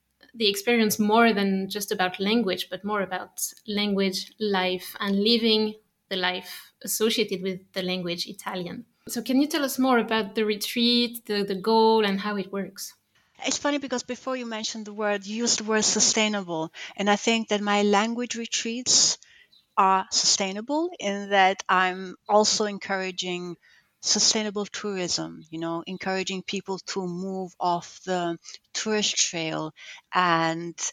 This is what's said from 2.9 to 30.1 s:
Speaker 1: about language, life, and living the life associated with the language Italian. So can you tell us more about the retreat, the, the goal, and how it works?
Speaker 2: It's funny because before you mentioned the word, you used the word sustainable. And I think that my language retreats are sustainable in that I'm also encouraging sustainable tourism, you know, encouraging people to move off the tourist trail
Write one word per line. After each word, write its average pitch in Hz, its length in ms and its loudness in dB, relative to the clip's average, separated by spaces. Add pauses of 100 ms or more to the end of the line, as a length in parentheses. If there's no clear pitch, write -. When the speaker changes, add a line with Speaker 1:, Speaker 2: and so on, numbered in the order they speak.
Speaker 1:
about 185 400 -8 (260)
language, 196 720 -2
life, 185 600 -2
and 202 240 0
living 220 520 4 (340)
the 190 60 -4
life 180 560 -4 (120)
associated 214 600 0
with 190 160 -4 (140)
the 190 100 -4
language 180 440 -4
Italian. 190 580 -10 (220)
So 240 140 -6
can 262 200 2
you 294 60 2
tell 302 180 0
us 254 140 -2
more 262 180 4
about 220 380 0
the 220 100 2
retreat, 240 800 0
the, 202 180 -2
the 196 120 -2
goal, 220 500 4
and 196 140 0
how 208 180 -4
it 185 140 -6
works? - 420 -8 (520)
Speaker 2:
It's 269 120 0
funny 294 220 -2
because 254 240 -6
before 254 340 -8
you 247 80 -8
mentioned 220 400 -8
the 208 80 -14
word, 208 320 -2
you 214 120 -6
used 233 220 0
the 220 40 -8
word 214 200 2
sustainable. 202 880 0 (240)
And 202 140 0
I 208 60 6
think 226 320 0
that 208 140 0
my 208 200 2
language 226 540 2
retreats - 840 0 (580)
are 190 360 6
sustainable 240 880 0
in 202 320 -4
that 196 360 6
I'm 185 480 2 (140)
also 214 360 4
encouraging 185 920 -4 (460)
sustainable 208 600 0
tourism, 175 840 -6
you 160 100 -8
know, 165 260 -4
encouraging 190 580 -4
people 190 360 -6
to - 260 -6
move 185 540 -6
off 175 460 -2
the 175 320 -2 (360)
tourist 214 420 -2
trail 160 580 -4 (400)